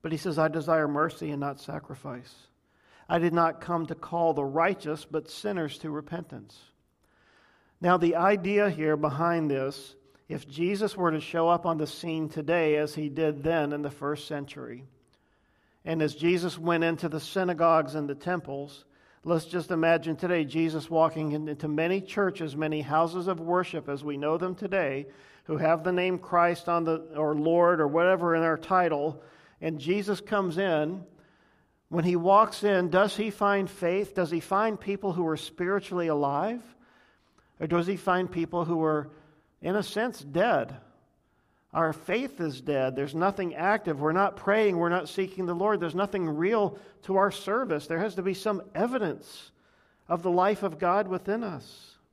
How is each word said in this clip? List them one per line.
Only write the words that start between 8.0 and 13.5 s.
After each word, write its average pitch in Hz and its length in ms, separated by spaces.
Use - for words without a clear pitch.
idea 202 540
here 156 280
behind 156 520
this, 135 460
if 156 200
Jesus 190 480
were 175 160
to 156 80
show 165 300
up 170 160
on 165 120
the 151 100
scene 160 420
today 156 460
as 151 180
he 151 160
did 151 320
then 151 320